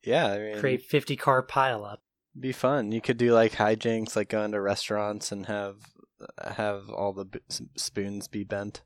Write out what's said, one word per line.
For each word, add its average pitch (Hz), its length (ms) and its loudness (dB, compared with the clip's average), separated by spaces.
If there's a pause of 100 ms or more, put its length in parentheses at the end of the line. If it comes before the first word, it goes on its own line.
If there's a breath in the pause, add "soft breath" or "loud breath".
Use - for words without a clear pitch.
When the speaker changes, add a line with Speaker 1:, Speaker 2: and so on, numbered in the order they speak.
Speaker 1:
Yeah, 135 240 2
I 101 100 0
mean, 107 200 -6
Speaker 2:
Create 127 240 0
fifty 143 340 0
car 131 280 4
pileup. 107 520 0 (420)
Speaker 1:
Be 131 140 -4
fun. 127 400 0
You 113 80 0
could 123 160 0
do, 120 160 6
like, 113 220 8
hijinks, 110 600 2
like, 104 140 0
go 107 160 0
into 107 160 -2
restaurants 104 720 -2
and 98 140 -8
have, 101 300 -6 (800)
have 104 320 -4
all 98 240 -2
the 95 120 -6
b-, - 160 -12 (100)
s-, - 120 -8 (140)
spoons 101 520 -6
be 101 160 -6
bent. 101 420 -8